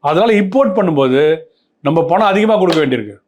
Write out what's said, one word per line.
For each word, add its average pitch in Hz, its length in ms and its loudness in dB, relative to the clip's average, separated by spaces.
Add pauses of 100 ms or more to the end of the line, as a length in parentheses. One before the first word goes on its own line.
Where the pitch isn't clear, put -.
அதனால 175 320 0
இம்போர்ட் 208 460 0
பண்ணும்போது 143 420 0 (640)
நம்ம 160 220 0
பணம் 185 220 0
அதிகமா 208 300 0
கொடுக்க 175 240 0
வேண்டியிருக்கு. 117 360 -4 (120)